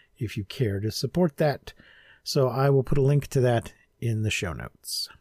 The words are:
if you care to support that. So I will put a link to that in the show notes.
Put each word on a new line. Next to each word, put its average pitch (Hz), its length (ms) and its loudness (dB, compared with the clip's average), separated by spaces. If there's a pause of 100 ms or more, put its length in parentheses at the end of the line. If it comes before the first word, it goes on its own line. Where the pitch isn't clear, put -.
(180)
if - 180 -8
you 107 80 -6
care 101 380 -4
to 107 100 -4
support 170 460 -2
that. 147 340 -2 (540)
So 135 240 2
I 127 200 2
will 139 140 4
put 143 140 2
a 143 40 4
link 139 260 4
to - 140 0
that 120 300 2 (300)
in 110 220 -2
the 107 60 0
show 92 220 -4
notes. - 560 -10 (140)